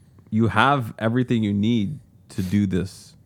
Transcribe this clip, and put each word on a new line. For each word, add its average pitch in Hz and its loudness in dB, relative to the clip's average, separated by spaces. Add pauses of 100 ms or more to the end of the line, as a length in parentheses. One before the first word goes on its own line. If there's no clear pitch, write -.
(300)
you 110 2
have 117 2
everything 117 0
you 101 0
need 107 0 (300)
to - -6
do 101 2
this. 90 -6 (100)